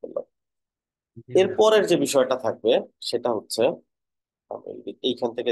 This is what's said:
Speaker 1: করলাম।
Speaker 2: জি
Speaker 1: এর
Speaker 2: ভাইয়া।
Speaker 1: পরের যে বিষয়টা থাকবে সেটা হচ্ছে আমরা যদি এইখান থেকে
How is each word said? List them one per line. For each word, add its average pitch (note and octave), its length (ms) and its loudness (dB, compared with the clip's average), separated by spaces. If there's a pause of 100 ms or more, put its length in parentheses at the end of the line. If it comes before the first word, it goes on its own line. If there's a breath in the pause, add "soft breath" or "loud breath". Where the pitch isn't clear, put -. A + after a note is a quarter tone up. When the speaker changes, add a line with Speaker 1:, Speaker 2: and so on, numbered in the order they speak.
Speaker 1:
করলাম। - 240 -10 (1000)
Speaker 2:
জি - 160 -20
Speaker 1:
এর F#3+ 80 4
Speaker 2:
ভাইয়া। - 120 -6
Speaker 1:
পরের G#3+ 300 6
যে E3+ 60 4 (100)
বিষয়টা B2+ 300 2 (100)
থাকবে A2 260 0 (380)
সেটা A#2+ 280 -4
হচ্ছে - 260 -4 (920)
আমরা G#2 240 -14
যদি - 140 -14 (160)
এইখান A#2+ 300 -4
থেকে A#2+ 140 -4